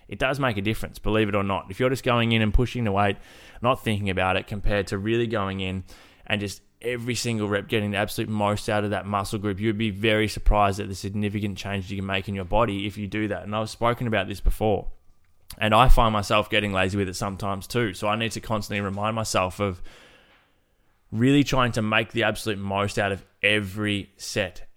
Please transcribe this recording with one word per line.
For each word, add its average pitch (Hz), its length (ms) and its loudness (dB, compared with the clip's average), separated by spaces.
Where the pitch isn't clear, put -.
it 104 100 -12
does 135 220 -2
make 123 180 0
a 101 60 -2
difference, 101 340 -2
believe 107 320 2
it 101 60 -2
or 98 80 2
not. 98 260 -2
If 95 100 -12
you're 127 120 2
just 131 120 -4
going 117 280 4
in 113 100 6
and 107 100 2
pushing 123 320 2
the 107 80 0
weight, 101 260 2
not 127 220 0
thinking 104 260 -2
about 92 280 2
it, - 100 -6
compared 101 400 0
to 104 100 -4
really 113 300 0
going 98 320 -2
in 92 240 -4
and 104 160 -2
just 101 220 -8
every 120 320 -4
single 110 340 -2
rep 101 200 -2
getting 104 240 -2
the 98 60 -2
absolute 107 300 -2
most 104 400 0
out 104 160 0
of 104 60 -2
that 95 160 -4
muscle 101 320 -4
group, 98 220 -2
you'd 107 180 0
be 110 140 0
very 107 360 2
surprised 104 520 2
at 101 80 -6
the 98 80 -8
significant 101 600 -4
change 98 360 -6
you 98 60 -6
can 98 100 -6
make 95 200 -2
in 101 60 -4
your 98 100 -4
body 101 440 0
if 101 100 -8
you 104 80 -6
do 107 220 -2
that. 90 160 -6
And 104 120 -8
I've 110 140 -2
spoken 120 380 -2
about 101 200 0
this 101 120 -8
before. - 480 2
And 107 160 2
I 123 140 8
find 113 240 10
myself 104 360 2
getting 104 220 0
lazy 95 260 2
with 98 120 0
it 92 60 -8
sometimes 98 520 -6
too. 117 260 -2
So 104 140 -4
I 104 80 2
need 113 160 -2
to 113 80 -8
constantly 104 400 -4
remind 101 360 -2
myself 101 440 -2
of 98 220 -2
really 135 320 4
trying 123 300 2
to 117 80 0
make 107 320 0
the 113 100 0
absolute 107 340 -2
most 98 400 -2
out 101 140 0
of 95 120 -6
every 104 720 0
set, - 600 -6